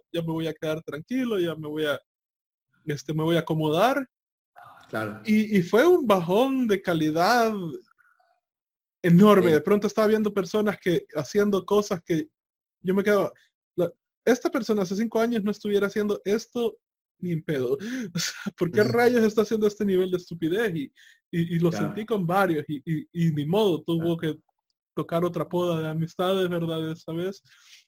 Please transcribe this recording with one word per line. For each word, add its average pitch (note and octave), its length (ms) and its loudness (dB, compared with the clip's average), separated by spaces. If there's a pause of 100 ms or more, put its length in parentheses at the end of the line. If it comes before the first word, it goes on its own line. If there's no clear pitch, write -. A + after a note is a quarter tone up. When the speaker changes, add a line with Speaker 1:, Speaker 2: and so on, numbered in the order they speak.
(120)
Speaker 1:
ya E3+ 100 -4
me D#3+ 100 -4
voy D#3+ 140 -4
a D#3 80 -6
quedar D#3 280 -6
tranquilo, A3 560 -4
ya E3+ 180 -2
me D3+ 120 -10
voy D3+ 180 -4
a, C#3 120 -2 (880)
este, D3 280 -6
me D#3 100 0
voy E3 120 2
a D#3+ 40 4
acomodar". E3+ 680 0 (840)
Speaker 2:
Claro. A2 340 -6
Speaker 1:
Y, G#3+ 340 2
y F3 40 4
fue A3 240 4
un F4 200 4
bajón G#3+ 600 2
de F#3+ 140 0
calidad F3 720 2 (1500)
enorme. F#3 460 8
Speaker 2:
Sí. D#3+ 60 6
Speaker 1:
De D3 60 4
pronto G#3 260 0
estaba G#3+ 220 0
viendo G#3+ 240 0
personas G3+ 480 -2
que, - 340 -2
haciendo G3 500 0
cosas G#3 400 0
que D#3 240 -2 (540)
yo F#3 120 -2
me G3 80 0
quedaba, G3 300 0 (440)
la, E3+ 140 0 (340)
esta B3+ 260 2
persona A3 320 -2
hace F#3 140 -4
cinco A3 240 -2
años A#3 240 0
no G#3+ 60 -2
estuviera G3+ 360 -2
haciendo G#3 380 -4
esto A3 520 -4 (420)
ni F3+ 140 -6
en D#3 100 -4
pedo. C3+ 360 -2
<laughs> A3+ 360 -10
O F3 40 -4
sea, - 380 -8
¿por F3 140 -2
qué G#3+ 120 2
Speaker 2:
Ujú. - 100 2
Speaker 1:
rayos A#3+ 320 4
está A3 180 2
haciendo G#3+ 240 0
este G#3 180 -2
nivel F#3 260 2
de F3+ 80 -2
estupidez? F3 560 -4
Y, D3 180 -6 (380)
y, E3+ 260 0
y - 20 2
lo E3+ 120 2
Speaker 2:
Claro. D#3 160 -2
Speaker 1:
sentí G#3 200 -6
con G3+ 200 -2
varios, E3+ 420 2
y, D3 160 -6
y, D#3 280 -4
y E3+ 200 0
ni D3 140 -2
modo, F3+ 360 0
tuvo E3 340 -2
Speaker 2:
Claro. D#3+ 180 -4
Speaker 1:
que D#3 60 -20 (540)
tocar E3+ 300 -2
otra E3+ 240 -4
poda F3 340 -2
de D#3 60 -4
amistades, F3+ 600 -2
¿verdad? D#3+ 440 -4
Esa E3 200 -12
vez. F3+ 300 -8 (460)